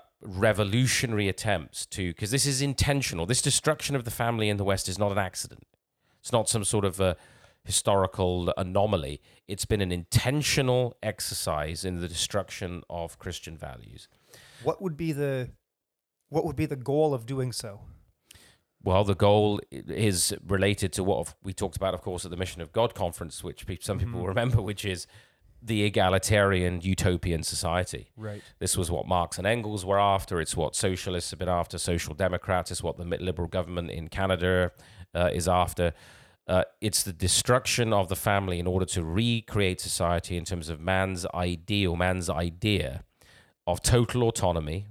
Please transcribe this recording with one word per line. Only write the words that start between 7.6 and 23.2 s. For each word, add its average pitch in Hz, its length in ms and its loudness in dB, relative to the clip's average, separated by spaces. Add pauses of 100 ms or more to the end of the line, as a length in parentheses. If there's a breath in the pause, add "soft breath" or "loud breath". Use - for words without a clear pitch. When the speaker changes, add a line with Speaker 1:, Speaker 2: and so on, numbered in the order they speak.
Speaker 1:
historical 92 920 2
anomaly. 92 640 0 (260 soft breath)
It's - 180 -6
been 104 160 0
an 90 100 0
intentional 127 1120 0
exercise 82 800 -4
in 87 160 -2
the 87 60 -4
destruction 87 800 -4
of 85 300 -8
Christian 85 380 -10
values. 60 500 -16 (560 loud breath)
Speaker 2:
What 143 180 -2
would 175 160 -6
be 165 140 -2
the, 135 400 -4 (800)
what 160 160 0
would 151 100 -4
be 156 100 0
the 151 100 -4
goal 139 380 2
of 113 140 -6
doing 131 240 -4
so? 107 300 -10 (1000 loud breath)
Speaker 1:
Well, 95 220 6
the 98 120 2
goal 104 460 6 (100)
i-, 67 160 -12
is 92 460 2 (100)
related 98 500 2
to 98 100 -2
what 87 400 0
we 98 100 -8
talked 95 220 -4
about, 95 180 0
of 87 80 -6
course, 90 240 -6
at 85 60 -10
the 87 60 -8
Mission 90 240 -6
of 80 100 -10
God 117 240 2
conference, 87 480 -6